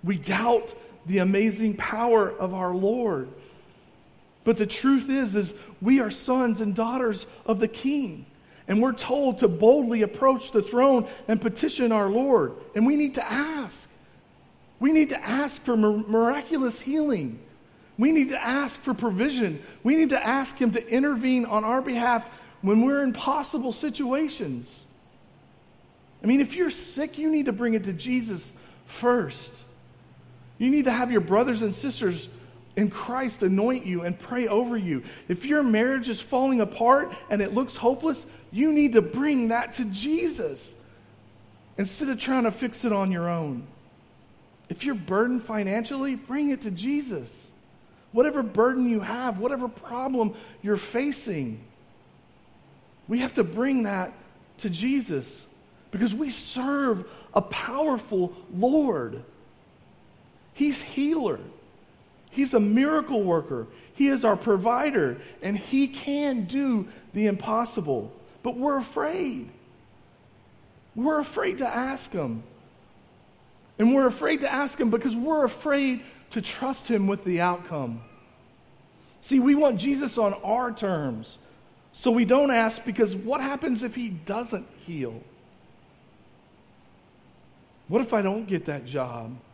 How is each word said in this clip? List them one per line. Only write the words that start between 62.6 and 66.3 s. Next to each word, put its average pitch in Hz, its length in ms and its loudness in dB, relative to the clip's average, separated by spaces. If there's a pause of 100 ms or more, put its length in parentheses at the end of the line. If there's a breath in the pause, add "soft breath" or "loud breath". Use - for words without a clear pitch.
miracle 262 600 2
worker. 147 440 0 (280 loud breath)
He 277 140 2
is 262 160 0
our 214 120 4
provider, 226 800 0 (240 loud breath)
and 202 140 -2
He 269 300 0
can 277 580 -4